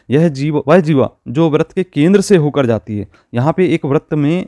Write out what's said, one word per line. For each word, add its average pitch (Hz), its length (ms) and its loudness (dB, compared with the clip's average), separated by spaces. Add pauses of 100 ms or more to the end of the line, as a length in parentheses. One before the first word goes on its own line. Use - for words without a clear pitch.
यह 151 180 2
जीवा, 147 400 -2
वह 165 120 6
जीवा 151 300 0 (180)
जो 151 220 0
वृत्त 151 220 -2
के 185 120 -4
केंद्र 180 380 2
से 190 160 2
होकर 143 280 0
जाती 110 320 -4
है, 101 100 -8 (260)
यहाँ 131 240 0
पे 185 100 0
एक 160 180 -2
वृत्त 151 280 -4
में 156 340 -2